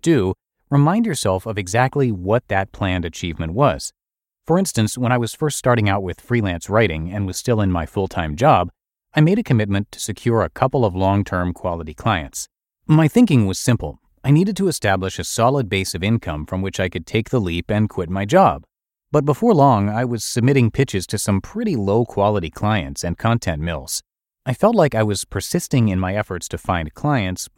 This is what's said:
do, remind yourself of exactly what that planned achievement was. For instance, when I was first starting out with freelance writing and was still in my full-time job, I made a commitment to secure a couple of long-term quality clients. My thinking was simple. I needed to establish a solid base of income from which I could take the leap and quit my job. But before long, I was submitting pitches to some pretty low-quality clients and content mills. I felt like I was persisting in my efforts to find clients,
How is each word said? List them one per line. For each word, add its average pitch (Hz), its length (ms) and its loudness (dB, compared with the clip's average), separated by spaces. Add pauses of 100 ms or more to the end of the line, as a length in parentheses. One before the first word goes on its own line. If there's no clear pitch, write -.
do, 110 320 2 (340)
remind 165 380 4
yourself 104 400 -2
of 107 100 -6
exactly 120 560 0
what 95 360 -2
that 98 240 -2
planned 92 340 -2
achievement 82 480 -6
was. 107 360 0 (560)
For 170 140 2
instance, 113 360 -2
when 123 140 0
I 123 80 2
was 117 160 -4
first 151 240 -4
starting 117 300 2
out 98 160 0
with 87 160 -8
freelance 98 500 -2
writing 90 420 2
and 101 140 -4
was 92 100 -6
still 113 240 0
in 95 120 2
my 82 120 0
full-time 85 520 -4
job, 101 340 4 (420)
I 156 80 2
made 185 200 4
a - 20 0
commitment 101 480 0
to - 80 -20
secure 113 440 -2
a 82 80 -2
couple 131 340 0
of 92 100 0
long-term 95 580 0
quality 85 420 -8
clients. 85 520 -6 (400)
My 156 220 4
thinking 147 400 4
was 92 100 -4
simple. 85 400 -2 (240)
I 131 80 0
needed 180 280 4
to 190 100 0
establish 95 500 -2
a 87 60 -6
solid 123 440 0
base 95 280 -2
of 85 80 -4
income 90 420 -2
from 92 160 -4
which 95 160 -6
I 92 100 0
could 85 200 -10
take - 220 -2
the 127 100 2
leap 85 320 -2
and 107 180 2
quit 87 180 -6
my 98 160 -4
job. 107 380 4 (480)
But 143 140 2
before 214 280 2
long, 131 360 6
I 110 160 -2
was 117 180 -4
submitting 123 480 2
pitches - 380 -2
to 107 100 -4
some 98 220 0
pretty 220 340 -4
low-quality 101 760 0
clients 101 520 -2
and 85 160 -4
content 113 420 0
mills. 80 400 -6 (440)
I 127 100 -2
felt 226 220 2
like 151 180 0
I 110 80 2
was 104 220 -2
persisting 120 640 0
in 92 100 0
my 92 160 -2
efforts 98 360 -6
to - 60 -8
find 82 380 -4
clients, 107 640 -2